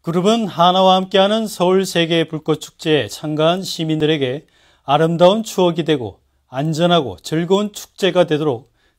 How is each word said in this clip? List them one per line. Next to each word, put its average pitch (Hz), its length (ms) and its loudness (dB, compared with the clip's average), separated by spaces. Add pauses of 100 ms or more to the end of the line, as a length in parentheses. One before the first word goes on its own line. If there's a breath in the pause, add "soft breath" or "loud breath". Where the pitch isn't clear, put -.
그룹은 190 460 0
하나와 180 480 4
함께하는 196 500 0
서울 190 400 0
세계 165 380 0
불꽃 156 380 -4
축제에 143 480 -2
참가한 156 520 -2
시민들에게 156 840 -4 (400 soft breath)
아름다운 170 580 4
추억이 175 400 -2
되고 131 380 -4 (260)
안전하고 151 760 -2
즐거운 190 520 -2
축제가 180 520 -2
되도록 147 460 -4 (280)